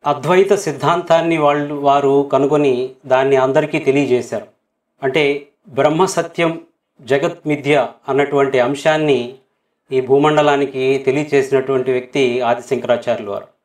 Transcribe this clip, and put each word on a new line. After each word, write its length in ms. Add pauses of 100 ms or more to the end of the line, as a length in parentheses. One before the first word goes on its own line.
అద్వైత 480
సిద్ధాంతాన్ని 840
వాళ్ళు, 360
వారు 580
కనుగొని 580 (160)
దాన్ని 300
అందరికీ 420
తెలియజేశారు. 680 (560)
అంటే 440 (220)
బ్రహ్మ 360
సత్యం, 560 (400)
జగత్ 460
మిథ్య 420 (200)
అన్నటువంటి 520
అంశాన్ని 760 (580)
ఈ 80
భూమండలానికి 1040
తెలియచేసినటువంటి 840
వ్యక్తి 480
ఆది 220
శంకరాచార్యులు 680
వారు. 340